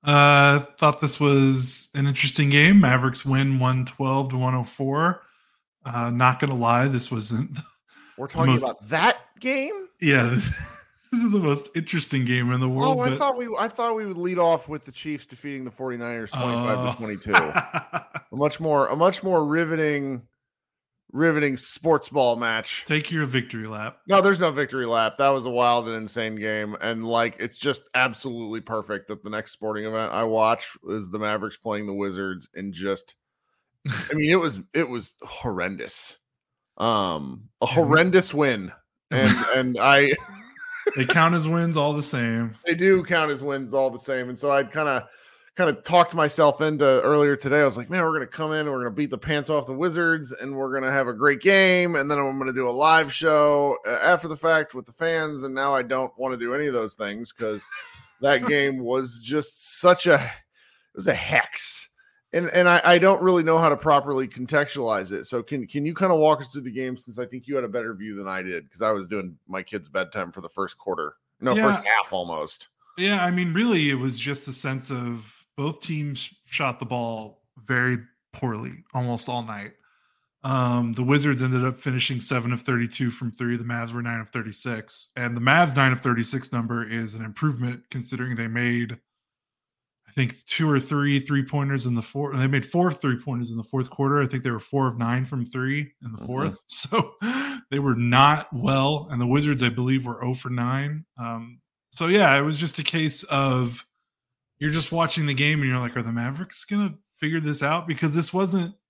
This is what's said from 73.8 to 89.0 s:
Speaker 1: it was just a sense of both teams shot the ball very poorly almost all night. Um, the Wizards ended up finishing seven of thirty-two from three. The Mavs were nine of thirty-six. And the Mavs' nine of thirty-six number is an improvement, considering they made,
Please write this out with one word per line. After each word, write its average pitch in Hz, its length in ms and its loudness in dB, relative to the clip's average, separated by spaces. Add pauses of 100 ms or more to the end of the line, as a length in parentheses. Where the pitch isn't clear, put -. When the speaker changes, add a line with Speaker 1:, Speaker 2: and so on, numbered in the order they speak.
Speaker 1:
it 139 60 0
was 127 240 -4
just 139 300 -8
a 131 40 -12
sense 131 380 -8
of 120 420 -8 (240)
both 151 240 -8
teams 147 500 -8 (140)
shot 131 340 -4
the 127 60 -8
ball 113 580 -8 (220)
very 127 340 0 (360)
poorly 117 580 -8
almost 123 380 -4
all 123 120 -4
night. 107 300 -12 (720)
Um, 123 480 0
the 127 120 -4
Wizards 139 380 2
ended 127 220 0
up 127 140 -2
finishing 127 420 -4
seven 120 320 -2
of 120 80 -4
thirty-two 120 500 -2
from 117 220 -8
three. 120 240 -4
The 117 80 -6
Mavs 117 300 -6
were 120 80 -6
nine 117 180 -6
of 107 80 -14
thirty-six. 110 880 -10
And 120 180 -4
the 120 60 -4
Mavs' 143 360 4
nine 135 160 6
of 127 100 -2
thirty-six 120 500 -2
number 117 340 -4
is 113 280 -8
an 113 100 -10
improvement, 123 640 -4
considering 127 460 -8
they 117 120 -6
made, 120 500 -2 (1080)